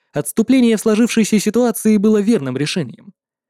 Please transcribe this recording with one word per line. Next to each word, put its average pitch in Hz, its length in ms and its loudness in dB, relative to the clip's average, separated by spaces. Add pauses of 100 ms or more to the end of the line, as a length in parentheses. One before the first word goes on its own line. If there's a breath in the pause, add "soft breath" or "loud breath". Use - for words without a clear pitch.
(160)
отступление 226 640 0
в - 20 -8
сложившейся 220 600 0
ситуации 214 580 0
было 214 220 2
верным 151 380 -2
решением. 147 560 -8 (360)